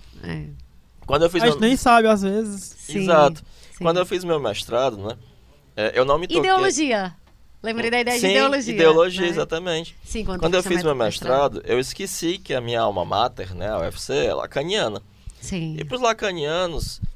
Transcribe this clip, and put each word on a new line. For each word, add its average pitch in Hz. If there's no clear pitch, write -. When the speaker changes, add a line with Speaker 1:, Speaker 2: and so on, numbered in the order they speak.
Speaker 1:
É. 156
Speaker 2:
Quando 143
eu 170
fiz 175
Speaker 3:
A 240
gente -
Speaker 2:
meu 220
Speaker 3:
nem 262
sabe, 233
às 214
vezes. 202
Speaker 1:
Sim, -
Speaker 2:
Exato. 160
Speaker 1:
sim. -
Speaker 2:
Quando 170
eu 180
fiz 175
meu 170
mestrado, 120
né, 104
é, 107
eu 127
não 139
me 175
toquei 339
Speaker 1:
Ideologia. 302
Lembrei 226
da 240
ideia 240
Speaker 2:
Sim, 208
Speaker 1:
de 190
ideologia, 269
Speaker 2:
ideologia, 175
Speaker 1:
né? 175
Speaker 2:
exatamente. 165
Speaker 1:
Sim, 220
quando 190
Speaker 2:
Quando 165
eu 180
Speaker 1:
você 190
Speaker 2:
fiz 175
meu 151
Speaker 1:
mete 120
mestrado. 135
Speaker 2:
mestrado, -
eu 123
esqueci 185
que 190
a 127
minha 117
alma 101
mater, 92
né, 90
a 107
U 85
F -
C, 135
é 92
lacaniana. 139
Speaker 1:
Sim. 165
Speaker 2:
E 156
pros 247
lacanianos, 180